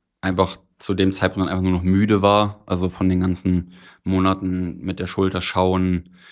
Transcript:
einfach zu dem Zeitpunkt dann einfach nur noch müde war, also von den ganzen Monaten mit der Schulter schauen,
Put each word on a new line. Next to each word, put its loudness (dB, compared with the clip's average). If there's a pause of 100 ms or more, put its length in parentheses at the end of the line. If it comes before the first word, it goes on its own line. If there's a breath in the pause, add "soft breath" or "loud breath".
(220)
einfach 0 (200)
zu -6
dem 2
Zeitpunkt -2
dann -4
einfach 0
nur 2
noch -4
müde 2
war, 2
also -2
von -2
den 2
ganzen -2 (300 loud breath)
Monaten -2
mit -8
der -6
Schulter 0
schauen, 0 (160 loud breath)